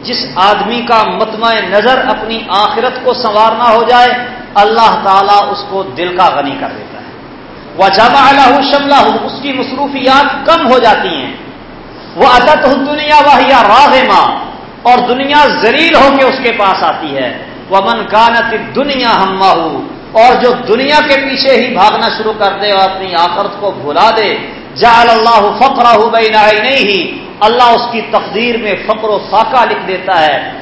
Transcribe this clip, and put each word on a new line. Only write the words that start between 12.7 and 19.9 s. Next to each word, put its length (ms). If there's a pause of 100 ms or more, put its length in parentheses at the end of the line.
الدُّنْيَا 420
وَهِيَ 360
رَاغِمَةٌ، 840 (440)
اور 160 (100)
دنیا 380 (160)
ذلیل 340
ہو 140 (100)
کے 60
اس 180
کے 80
پاس 320
آتی 320
ہے۔ 300 (260)
وَمَنْ 380
كَانَتِ 480
الدُّنْيَا 540 (120)
هَمَّهُ، 580 (300)